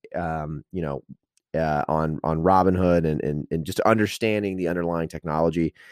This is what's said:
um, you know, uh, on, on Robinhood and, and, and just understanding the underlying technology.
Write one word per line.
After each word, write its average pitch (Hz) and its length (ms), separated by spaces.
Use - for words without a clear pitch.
um, 78 560
you 90 100
know, 71 220
uh, 78 340
on, 78 360
on 80 160
Robinhood 90 680
and, 78 180
and, 73 280
and 82 120
just - 180
understanding 107 760
the 90 100
underlying 85 400
technology. 80 680